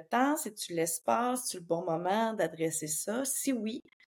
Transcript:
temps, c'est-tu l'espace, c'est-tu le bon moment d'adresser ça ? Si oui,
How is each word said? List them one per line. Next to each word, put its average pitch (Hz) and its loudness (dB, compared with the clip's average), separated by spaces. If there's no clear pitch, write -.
temps, 269 4
c'est-tu - -8
l'espace, 226 0
c'est-tu - -6
le 180 -10
bon 170 0
moment 185 2
d'adresser 165 0
ça ? 208 -2
Si - 0
oui, 220 -2